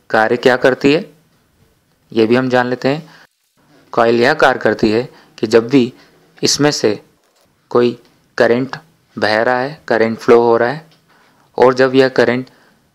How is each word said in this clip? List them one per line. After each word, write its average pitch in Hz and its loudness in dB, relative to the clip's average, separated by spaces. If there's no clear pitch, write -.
कार्य 113 0
क्या 123 2
करती 139 2
है, 175 -4
ये 110 0
भी 117 2
हम 131 -2
जान 123 0
लेते 127 -6
हैं। 151 -6
कॉइल 117 2
यह 135 2
कार्य 131 0
करती 107 -2
है 120 -2
कि 113 -6
जब 117 2
भी 127 2
इसमें 147 0
से 107 -4
कोई 120 0
करंट 120 0
बह 107 -2
रहा 123 -2
है, 143 -10
करंट 113 -2
फ्लो 117 4
हो 117 2
रहा 117 -2
है, 156 -12
और 127 4
जब 127 0
यह 131 4
करंट 123 -2